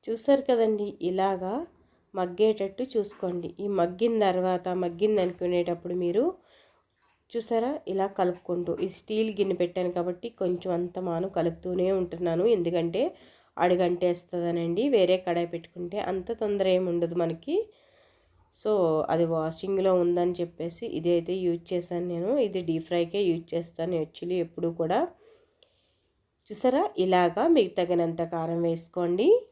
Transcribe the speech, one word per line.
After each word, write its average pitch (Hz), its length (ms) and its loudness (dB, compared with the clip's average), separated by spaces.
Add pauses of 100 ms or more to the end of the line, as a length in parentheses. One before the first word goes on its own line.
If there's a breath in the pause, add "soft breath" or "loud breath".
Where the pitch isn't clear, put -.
చూసారు 269 420 2
కదండి, 220 400 2 (220)
ఇలాగా 190 420 0 (600 soft breath)
మగ్గేటట్టు 196 720 0 (100)
చూసుకోండి. 180 640 -4
ఈ 202 80 -6 (120)
మగ్గిన 202 460 2
తర్వాత, 185 420 0 (160)
మగ్గింది 185 420 0
అనుకునేటప్పుడు 175 800 -2
మీరు 180 220 2 (1040 soft breath)
చూసారా, 233 380 -2 (220)
ఇలా 190 140 0 (120)
కలుపుకుంటూ, 175 560 -2 (100)
ఈ 190 40 -2 (100)
స్టీల్ 220 400 -2
గిన్నె 190 240 0
పెట్టాను 180 340 -2
కాబట్టి 175 320 -4 (140)
కొంచెం 180 340 -2
అంత 175 240 -4
మాను 180 300 -2
కలుపుతూనే 180 600 -2
ఉంటున్నాను, 175 560 -2
ఎందుకంటే 170 540 0 (560 loud breath)
అడుగంటేస్తుందనండి. 175 1300 0 (100)
వేరే 185 220 6 (100)
కడాయి 170 260 -2
పెట్టుకుంటే 175 460 -10 (140)
అంత 185 160 -6 (140)
తొందర 202 340 0
ఏమి 180 140 2
ఉండదు 170 320 0
మనకి. 165 340 -2 (1040 soft breath)
So 214 140 -2 (420)
అది 170 200 4
వాషింగ్లో 185 580 0 (120)
ఉందని 175 360 2
చెప్పేసి 170 460 -6 (120)
ఇదైతే 170 380 2
యూజ్ 175 320 -2
చేశాను 175 400 -4
నేను. 175 240 -2 (140)
ఇది 190 180 -4
డీప్ 165 240 -2
ఫ్రైకే 175 340 0
యూజ్ 170 320 0
చేస్తాను 170 500 -4
actually 175 420 -6
ఎప్పుడు 165 240 -4 (100)
కూడా. 175 200 2 (1500 soft breath)
చూసారా, 254 340 2 (140)
ఇలాగా 185 500 2
మీకు 254 300 4
తగినంత 170 440 0 (100)
కారం 170 300 -2
వేసుకోండి. 175 680 0 (220)